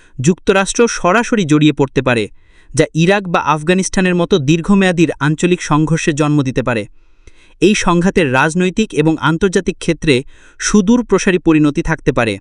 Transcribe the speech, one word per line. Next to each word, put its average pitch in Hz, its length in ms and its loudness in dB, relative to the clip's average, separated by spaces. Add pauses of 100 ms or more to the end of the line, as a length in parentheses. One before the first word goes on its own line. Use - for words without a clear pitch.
(160)
যুক্তরাষ্ট্র 190 720 0
সরাসরি 214 560 -2
জড়িয়ে 151 280 2
পড়তে 139 300 -4
পারে, 120 220 -2 (460)
যা 143 240 0
ইরাক 190 340 0
বা 170 120 -2
আফগানিস্তানের 180 760 -2
মতো 175 240 0
দীর্ঘমেয়াদীর 170 720 2 (100)
আঞ্চলিক 160 420 0
সংঘর্ষে 156 500 0
জন্ম 147 300 0
দিতে 131 200 -4
পারে। 113 200 -4 (760)
এই 208 140 4
সংঘাতের 175 580 0
রাজনৈতিক 175 600 0
এবং 156 260 2
আন্তর্জাতিক 170 580 -2
ক্ষেত্রে 156 360 -2 (460)
সুদূর 214 440 2
প্রসারী 185 340 0
পরিণতি 151 440 0
থাকতে 156 300 -2
পারে। 117 280 -2